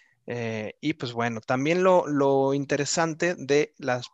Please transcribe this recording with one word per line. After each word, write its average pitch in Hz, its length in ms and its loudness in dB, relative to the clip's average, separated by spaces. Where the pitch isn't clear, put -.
eh, 113 540 -6
y 151 120 -2
pues 120 200 -8
bueno, 117 280 -4
también 151 420 0
lo, 185 240 6
lo 139 460 2
interesante 156 840 -2
de 143 400 0
las 127 360 -4